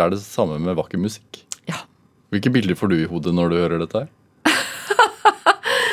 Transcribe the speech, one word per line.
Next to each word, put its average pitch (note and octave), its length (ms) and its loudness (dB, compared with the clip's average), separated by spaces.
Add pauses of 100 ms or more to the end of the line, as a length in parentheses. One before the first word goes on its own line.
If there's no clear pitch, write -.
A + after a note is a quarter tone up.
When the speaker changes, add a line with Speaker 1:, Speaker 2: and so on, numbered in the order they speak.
Speaker 1:
Er F2+ 80 0
det G2+ 80 -6
samme D#2+ 400 -2
med F2 160 -2
vakker - 240 -2
musikk? - 400 -8 (240)
Speaker 2:
Ja. D#3 160 -8 (480)
Speaker 1:
Hvilke A2+ 240 0
bilder F#2+ 240 2
får F#2+ 160 2
du E2 60 4
i D#2 100 -2
hodet E2+ 240 -2
når F2 160 2
du E2+ 140 2
hører E2 180 -2
dette A2 220 -4
her? D#3+ 40 -16 (380)
Speaker 2:
<laughs> - 1120 0 (340)